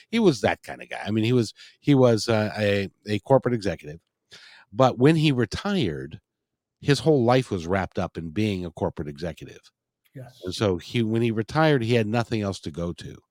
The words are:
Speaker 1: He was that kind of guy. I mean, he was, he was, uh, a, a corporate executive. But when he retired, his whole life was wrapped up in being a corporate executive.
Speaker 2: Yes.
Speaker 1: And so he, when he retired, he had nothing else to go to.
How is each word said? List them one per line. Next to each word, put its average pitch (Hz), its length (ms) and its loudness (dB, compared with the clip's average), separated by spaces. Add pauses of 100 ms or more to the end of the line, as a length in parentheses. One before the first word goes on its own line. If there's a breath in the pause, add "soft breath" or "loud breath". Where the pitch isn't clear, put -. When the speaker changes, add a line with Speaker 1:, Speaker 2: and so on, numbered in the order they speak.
Speaker 1:
He 226 100 0
was 180 220 4
that 90 200 0
kind 62 220 -16
of 60 60 -20
guy. 60 140 -10
I 90 60 -6
mean, 110 140 0
he 117 100 2
was, 120 220 0 (240 loud breath)
he 143 160 2
was, 120 340 4
uh, 107 260 0
a, 101 360 0 (160)
a 104 140 -2
corporate 123 340 2
executive. 95 440 -8 (720 loud breath)
But 117 280 2
when 147 160 6
he 156 160 4
retired, 117 880 -2 (640)
his 143 180 0
whole 151 240 4
life 123 260 4
was 90 160 -6
wrapped 92 320 -2
up 90 180 -4
in 82 140 -10
being 98 340 -2
a 85 80 -8
corporate 82 360 -6
executive. 73 640 -12 (440)
Speaker 2:
Yes. - 280 -18
Speaker 1:
And 92 100 -8
so 98 240 0
he, 117 260 -4
when 113 180 0
he 120 80 0
retired, 139 540 0
he 113 100 0
had 113 140 2
nothing 113 340 -2
else 98 200 -4
to 85 100 -12
go 85 220 -6
to. - 220 -16 (160)